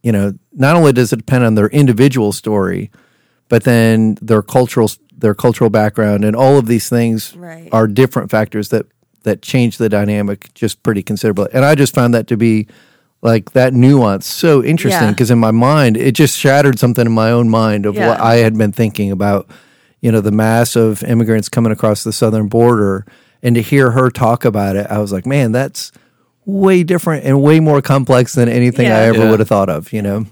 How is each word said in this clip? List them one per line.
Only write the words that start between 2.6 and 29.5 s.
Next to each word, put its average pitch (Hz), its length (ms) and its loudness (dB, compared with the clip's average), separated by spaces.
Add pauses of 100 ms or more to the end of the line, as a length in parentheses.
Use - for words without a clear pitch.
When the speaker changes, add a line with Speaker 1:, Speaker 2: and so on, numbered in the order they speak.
Speaker 1:
but 117 140 2
then 113 580 0
their 110 220 0
cultural, 123 480 0 (260)
their 107 180 0
cultural 117 360 0
background 104 540 0
and 107 100 0
all 135 240 2
of 123 80 0
these 113 220 -2
things 117 480 -4
Speaker 2:
Right. 165 340 -20
Speaker 1:
are 110 160 2
different 113 440 -2
factors 107 400 -4
that, 110 160 -4 (360)
that 104 200 -4
change 120 360 -2
the 113 100 -2
dynamic 104 640 -4
just - 280 -8
pretty 101 200 -4
considerably. 101 500 -4
And 131 120 0
I 147 120 4
just 139 180 0
found 120 200 2
that 113 140 -2
to 117 80 -2
be, 110 300 0 (560)
like, 113 300 -2
that 131 200 2
nuance 123 540 2
so 151 360 0
interesting, 160 460 0
Speaker 2:
Yeah. 104 60 -2
Speaker 1:
'cause 113 160 -2
in 120 80 4
my 113 140 2
mind, 123 440 2
it 131 160 0
just 139 240 0
shattered 139 420 2
something 120 280 0
in 113 60 -2
my 113 180 0
own 117 180 2
mind 110 380 0
of 104 80 -4
Speaker 2:
Yeah. 107 140 -2
Speaker 1:
what 117 120 -2
I 113 160 2
had 110 220 2
been 104 140 0
thinking 104 400 -2
about, 101 340 -2 (540)
you 120 120 0
know, 113 80 2
the 104 120 -2
mass 113 440 0
of 110 280 0
immigrants 113 440 -2
coming 117 240 -2
across 107 320 -2
the 113 80 -6
southern 107 360 -2
border. 104 580 0 (360)
And 120 120 0
to 117 80 0
hear 131 300 0
her 127 180 0
talk 117 340 -2
about 101 320 -2
it, 101 140 -4
I 104 80 -4
was 101 140 -4
like, 92 140 -6
"Man, 131 260 -2
that's 131 400 -6 (540)
way 190 360 2
different 165 420 -4
and 139 160 2
way 151 200 4
more 151 200 2
complex 131 540 0
than 120 160 2
anything 123 360 0
I 117 40 0
Speaker 2:
Yeah. 110 160 2
Speaker 1:
ever 113 140 2
Speaker 3:
Yeah. 113 100 2
Speaker 1:
would 107 80 2
have 107 100 0
thought 98 220 0